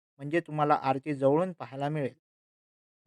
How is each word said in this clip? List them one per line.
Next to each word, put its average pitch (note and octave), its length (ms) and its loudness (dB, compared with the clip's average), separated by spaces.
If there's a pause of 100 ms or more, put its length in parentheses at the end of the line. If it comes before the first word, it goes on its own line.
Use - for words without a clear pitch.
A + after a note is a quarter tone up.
(160)
म्हणजे D3 240 -2
तुम्हाला D3+ 340 0
आरती C3+ 400 -2
जवळून D3 380 2
पाहायला C3+ 360 -8
मिळेल. D3 260 -4 (920)